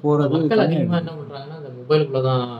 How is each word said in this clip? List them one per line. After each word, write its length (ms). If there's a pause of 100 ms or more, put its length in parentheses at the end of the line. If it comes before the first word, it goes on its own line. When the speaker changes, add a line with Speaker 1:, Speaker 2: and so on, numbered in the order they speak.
Speaker 1:
போறது 260
Speaker 2:
மக்கள் 280
அதிகமா 60
Speaker 1:
கம்மியாயிடுது. 360
Speaker 2:
என்ன 0
பண்றாங்கன்னா, 340
அந்த 380 (180)
மொபைலுக்குள்ள 340
தான் 360